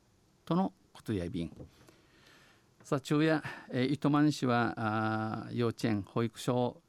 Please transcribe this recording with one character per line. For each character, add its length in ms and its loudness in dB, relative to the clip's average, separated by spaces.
と 100 -2
の 180 0
こ 80 -20
と 120 -6
や 120 -2
い 40 -6
び 140 -4
ん。 80 -8
さ 140 0
あ、 60 -6
昼 200 2
夜、 200 2
え 120 0
ー、 100 0
糸 160 0
満 220 6
市 140 -2
は、 300 2
あ 760 -2
ー、 40 -6
幼 120 2
稚 200 -2
園、 140 0
保 220 -2
育 160 -4
所 500 0